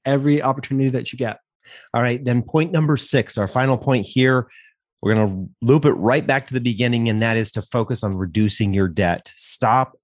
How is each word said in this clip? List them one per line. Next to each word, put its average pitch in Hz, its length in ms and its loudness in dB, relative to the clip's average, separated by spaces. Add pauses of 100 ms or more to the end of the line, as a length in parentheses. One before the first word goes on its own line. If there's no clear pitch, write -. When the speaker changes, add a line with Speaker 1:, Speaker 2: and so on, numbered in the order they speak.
Speaker 1:
every 143 360 2
opportunity 135 500 -2
that 127 220 -6
you 123 60 -14
get. 113 220 -6 (540)
Speaker 2:
All 117 80 2
right, 123 220 0
then 120 180 2
point 160 280 0
number 156 260 2
six, - 420 -2
our 98 100 0
final 131 300 0
point 123 280 0
here, 131 420 2 (520)
we're 107 160 2
gonna 95 300 0 (160)
loop 139 220 4
it 147 100 4
right 123 300 0
back 131 220 -2
to 123 80 -10
the 127 60 -2
beginning, 120 480 0
and 107 140 0
that 113 140 0
is 110 160 -2
to 104 100 -6
focus 117 420 -4
on 95 120 -4
reducing 98 560 0
your 98 140 2
debt. 87 480 -2
Stop - 680 -2